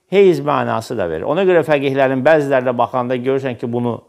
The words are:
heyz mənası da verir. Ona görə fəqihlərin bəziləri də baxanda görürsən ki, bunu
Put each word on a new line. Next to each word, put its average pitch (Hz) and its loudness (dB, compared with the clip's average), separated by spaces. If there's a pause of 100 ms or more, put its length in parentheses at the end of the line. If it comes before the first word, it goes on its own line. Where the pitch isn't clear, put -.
(120)
heyz 185 4
mənası 120 -2
da 90 -2
verir. 80 -6
Ona 170 -2
görə 170 4
fəqihlərin 135 0
bəziləri 139 2
də 127 -2
baxanda 123 -2
görürsən 131 -4
ki, 123 -8
bunu 120 -4 (120)